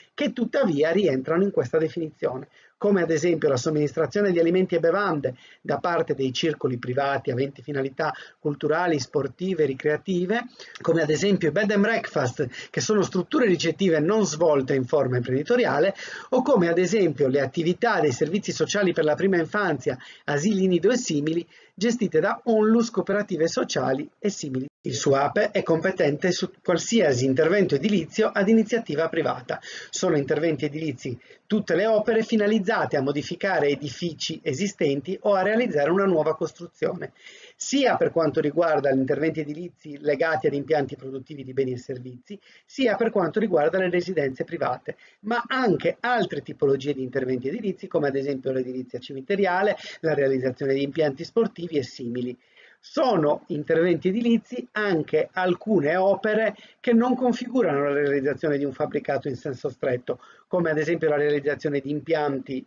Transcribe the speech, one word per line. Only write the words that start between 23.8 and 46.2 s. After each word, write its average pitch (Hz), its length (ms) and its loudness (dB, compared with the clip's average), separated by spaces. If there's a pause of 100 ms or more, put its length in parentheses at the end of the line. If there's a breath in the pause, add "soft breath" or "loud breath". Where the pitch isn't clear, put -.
e 208 120 -2
simili. 135 380 -6 (140)
Il 131 120 -6
suape 143 560 2
è 185 120 0
competente 165 720 0
su 175 180 -4 (120)
qualsiasi 165 640 2
intervento 160 480 2
edilizio 202 580 0
ad 196 160 2
iniziativa 214 600 2
privata. 131 500 -4 (300 loud breath)
Sono 175 260 0
interventi 147 480 0
edilizi 143 540 -6 (280 loud breath)
tutte 202 280 0
le 190 120 2
opere 220 360 2
finalizzate 202 760 0
a 135 60 2
modificare 147 640 -2
edifici 151 760 -6
esistenti 156 800 -2
o 208 120 2
a 185 80 2
realizzare 190 480 0
una 196 160 2
nuova 156 300 2
costruzione, 170 760 -6 (440 loud breath)
sia 262 400 0
per 151 140 0
quanto 160 300 2
riguarda 147 520 2
gli 135 60 2
interventi 147 420 0
edilizi 151 600 -12
legati 151 460 0
ad 139 80 0
impianti 143 420 -2
produttivi 135 480 -12
di 127 80 -14
beni 127 200 -2
e 123 60 -6
servizi, 127 600 -14 (260 soft breath)
sia 240 320 0
per 226 140 0
quanto 180 300 0
riguarda 170 380 2
le 185 120 0
residenze 165 540 -2
private, 143 520 -6 (240 soft breath)
ma 233 260 -4
anche 208 540 0
altre 226 420 -2